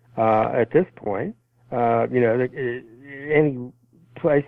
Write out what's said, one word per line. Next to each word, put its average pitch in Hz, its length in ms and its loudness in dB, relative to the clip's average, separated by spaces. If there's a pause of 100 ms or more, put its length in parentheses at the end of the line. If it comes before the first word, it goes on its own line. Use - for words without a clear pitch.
(180)
uh, 110 360 2
at 120 180 0
this 175 240 2
point. 107 400 -6 (360)
Uh, 117 400 0
you 123 100 2
know, 117 160 2
the, 127 460 -6 (460)
any 139 420 0 (440)
place, 147 320 0